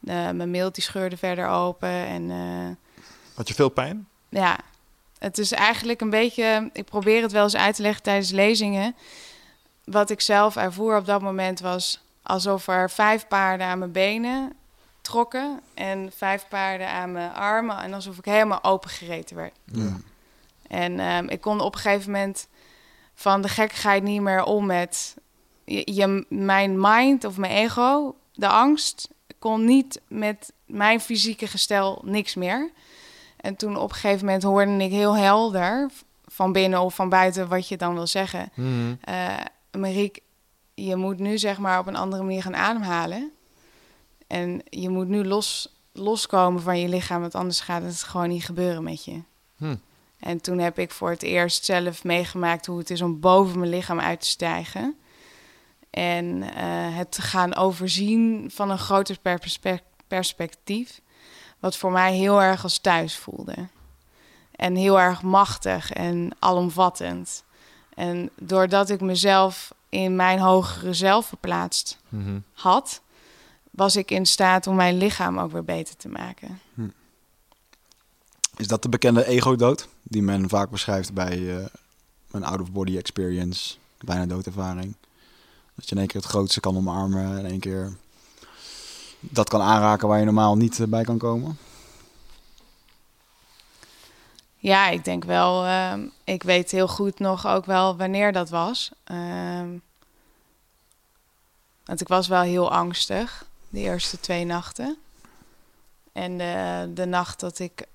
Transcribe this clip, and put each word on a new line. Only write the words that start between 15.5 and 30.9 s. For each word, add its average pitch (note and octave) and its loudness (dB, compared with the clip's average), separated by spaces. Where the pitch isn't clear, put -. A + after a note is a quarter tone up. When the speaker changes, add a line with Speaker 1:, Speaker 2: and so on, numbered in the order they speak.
Speaker 1:
en F#3+ -6
vijf G3 -4
paarden F#3+ -4
aan F3+ -6
mijn F3 -6
armen G#3+ -2
en F#3 -8
alsof F#3+ -12
ik F#3 -16
helemaal G#3 2
opengereten F3 -2
werd. E3 -12
Speaker 3:
Ja. G#2+ -4
Speaker 1:
En, F3 -4
ehm, F3 -2
ik F#3 -8
kon G#3 -2
op F3 -2
een - -10
gegeven G3+ 0
moment G3 -4
van G3 2
de G3 -2
gekkigheid G#3 2
niet G#3 0
meer F#3+ 2
om G#3 2
met F3 -2
je, - -4
je, G3 2
mijn G3 2
mind A#3+ 6
of G3 -6
mijn F#3+ -2
ego, B3+ 2
de G3+ 0
angst, B3+ 4
kon A3 2
niet C4+ 4
met G#3+ -6
mijn G#3+ 4